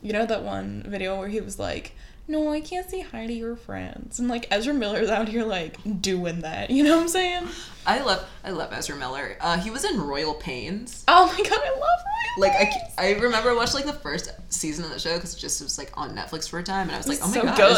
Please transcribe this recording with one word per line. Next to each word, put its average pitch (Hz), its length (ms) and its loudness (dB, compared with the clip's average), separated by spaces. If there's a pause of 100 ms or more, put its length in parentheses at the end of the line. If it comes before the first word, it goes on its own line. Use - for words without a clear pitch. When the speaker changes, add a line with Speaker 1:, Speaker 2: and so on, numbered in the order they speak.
Speaker 1:
You 208 100 -6
know 220 140 2
that 214 160 0
one 196 440 -6
video 190 320 -4
where 190 100 -6
he 214 120 -2
was 196 180 -10
like, - 340 -6 (340)
"No, 302 260 0
I 302 100 0
can't 359 280 -6
say 370 120 -6
hi 226 240 -10
to 233 60 -4
your 233 220 -6
friends." - 640 -10
And, 240 100 0
like, 240 220 -2
Ezra 226 240 2
Miller's 214 360 2
out 220 180 2
here, 226 160 0
like, 180 320 -2 (240)
doing 180 400 0
that. - 300 -4
You 269 120 6
know 294 140 8
what 330 60 6
I'm 339 60 0
saying? 359 380 2 (400)
Speaker 2:
I 226 140 4
love, 220 240 2 (180)
I - 80 -8
love 160 220 -4
Ezra 143 240 -6
Miller. 131 460 -6
Uh, 170 160 2
he 202 120 -2
was 233 140 -4
in 339 160 2
Royal 147 320 -2
Pains. 151 760 -6
Speaker 1:
Oh 349 200 12
my - 100 0
God, 427 260 4
I 539 160 0
love - 40 -4
Royal 807 560 0
Speaker 2:
Like, 831 140 6
I, 807 120 6
Speaker 1:
Pains. 762 320 -2
Speaker 2:
I 190 160 2 (100)
remember 233 280 2
I 240 40 4
watched, 233 200 2
like, 277 100 -2
the 294 80 -4
first - 380 -6 (180)
season 160 380 -4
of 156 40 -8
the 123 80 -10
show 165 200 -2
'cause 175 160 -6
it - 40 -12
just 143 240 -4
was, - 140 -6
like, 139 180 -10
on 127 220 -6
Netflix 156 320 -6
for 165 100 -6
a 180 40 -4
time, 190 260 -2
and - 60 -4
I - 40 -4
was - 100 -4
like, 285 100 -2
Speaker 1:
It's - 80 -2
Speaker 2:
"Oh - 20 2
my 214 60 0
Speaker 1:
so 240 80 4
Speaker 2:
God, - 160 2
Speaker 1:
good. 208 200 10